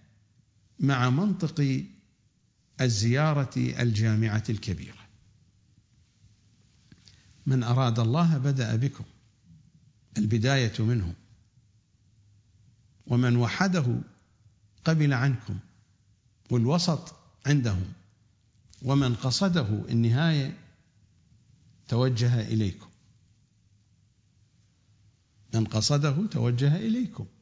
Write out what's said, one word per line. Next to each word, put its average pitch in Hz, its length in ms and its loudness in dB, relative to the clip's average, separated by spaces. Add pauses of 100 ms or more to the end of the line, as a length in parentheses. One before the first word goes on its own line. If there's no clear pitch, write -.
(800)
مع 127 320 2
منطق 147 760 0 (960)
الزيارة 131 760 2
الجامعة 110 920 0
الكبيرة. 101 540 -8 (2500)
من 131 160 0
أراد 120 360 2
الله 147 400 2
بدأ 127 380 -2
بكم، 120 280 -4 (1120)
البداية 117 600 2
منه، 110 360 0 (1900)
ومن 120 300 2
وحده 123 640 0 (840)
قبل 151 280 2
عنكم، 120 460 -2 (920)
والوسط 139 640 0 (320)
عندهم، 113 460 0 (920)
ومن 131 320 2
قصده 127 720 0
النهاية 131 720 0 (1300)
توجه 120 520 2
إليكم، 110 480 -2 (2750)
من 110 100 2
قصده 143 600 0
توجه 123 500 0
إليكم. 220 500 -4 (160)